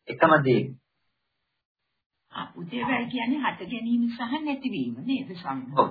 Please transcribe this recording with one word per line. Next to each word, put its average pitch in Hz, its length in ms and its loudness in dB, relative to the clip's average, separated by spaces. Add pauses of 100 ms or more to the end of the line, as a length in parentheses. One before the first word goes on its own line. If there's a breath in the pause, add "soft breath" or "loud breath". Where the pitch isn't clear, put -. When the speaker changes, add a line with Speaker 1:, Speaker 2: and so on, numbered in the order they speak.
Speaker 1:
එකම 156 320 4
දේ. 127 220 6 (1700)
Speaker 2:
ආ, - 200 -8
උදේවැය 240 540 -4
කියන්නේ 247 340 -2
හට 196 260 -2
ගැනීම 233 400 0
සහ 240 300 -4
නැතිවීම 254 640 -2
නේද 254 320 -2
ස්වාමීන් 135 360 -6
වහන්සේ? 147 120 2
Speaker 1:
ඔව්, - 100 2